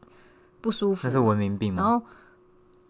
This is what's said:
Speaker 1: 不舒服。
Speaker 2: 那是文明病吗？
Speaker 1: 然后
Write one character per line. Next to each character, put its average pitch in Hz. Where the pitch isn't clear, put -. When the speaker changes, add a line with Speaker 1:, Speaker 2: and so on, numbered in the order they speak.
Speaker 1:
不 113
舒 101
服。 92
Speaker 2:
那 127
是 127
文 110
明 101
病 101
吗？ 90
Speaker 1:
然 208
后 233